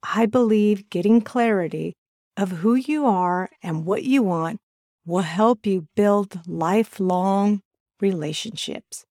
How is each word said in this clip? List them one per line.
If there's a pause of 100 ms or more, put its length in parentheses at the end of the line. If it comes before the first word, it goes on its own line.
I
believe
getting
clarity (420)
of (100)
who
you
are (140)
and
what
you
want (460)
will
help
you
build
lifelong (380)
relationships.